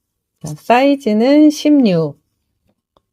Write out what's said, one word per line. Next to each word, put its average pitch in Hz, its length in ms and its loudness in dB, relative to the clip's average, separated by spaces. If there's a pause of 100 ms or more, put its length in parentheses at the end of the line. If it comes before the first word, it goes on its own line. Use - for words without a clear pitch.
(460)
자, 156 100 -14
사이즈는 277 960 0
십육, 233 720 -2 (920)